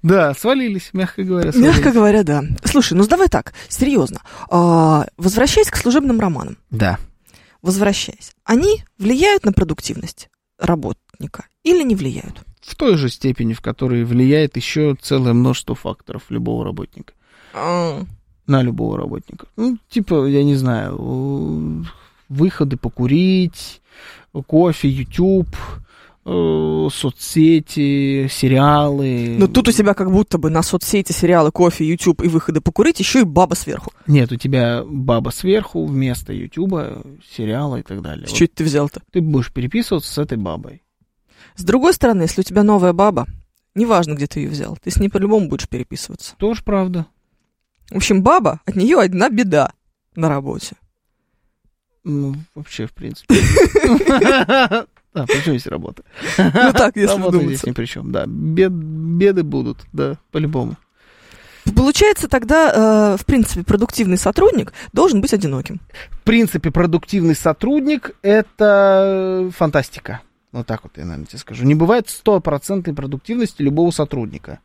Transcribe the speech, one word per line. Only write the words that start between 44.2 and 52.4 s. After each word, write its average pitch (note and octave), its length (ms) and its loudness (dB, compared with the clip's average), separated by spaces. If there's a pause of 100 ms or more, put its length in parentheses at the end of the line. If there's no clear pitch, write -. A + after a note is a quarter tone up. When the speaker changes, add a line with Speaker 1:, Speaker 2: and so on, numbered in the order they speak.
Speaker 2:
ты - 140 -8
ее C#3+ 100 -6
взял, D3 320 -8
ты - 80 -8
с - 80 -2
ней G3 100 0
по-любому G3+ 400 0
будешь D#3 200 -8
переписываться. - 680 -12
Speaker 1:
Тоже A3 280 -4
правда. F#3 420 -4 (840)
Speaker 2:
В - 80 -6
общем, F#3+ 240 2
баба, A3 420 2
от G3 120 -6
нее B3 240 4
одна F#3 280 2
беда G3 420 2 (460)
на D#3+ 140 -2
работе. C#3 440 -8 (1300)
Speaker 1:
Ну, C#3+ 320 -4 (200)